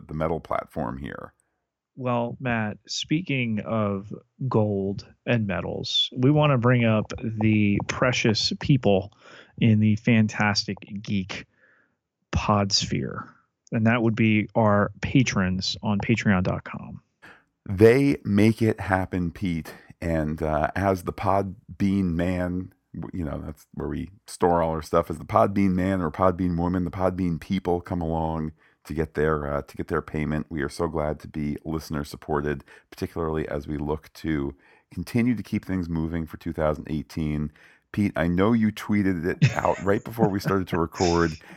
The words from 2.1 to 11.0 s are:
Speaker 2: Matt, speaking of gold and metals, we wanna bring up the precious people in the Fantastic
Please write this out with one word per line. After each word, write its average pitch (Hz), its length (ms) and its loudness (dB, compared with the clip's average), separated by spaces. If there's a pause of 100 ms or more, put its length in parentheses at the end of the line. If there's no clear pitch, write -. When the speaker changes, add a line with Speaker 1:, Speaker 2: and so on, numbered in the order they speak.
Speaker 2:
Matt, 113 380 -2 (100)
speaking 131 720 -2
of 101 520 -2 (360)
gold 101 580 0 (200)
and 120 200 0
metals, 87 720 -2
we 131 140 4
wanna 151 260 4
bring 120 300 4
up 110 260 2 (100)
the 107 640 2
precious - 720 0
people 101 540 2 (480)
in 110 200 6
the 107 160 4
Fantastic 107 800 2 (240)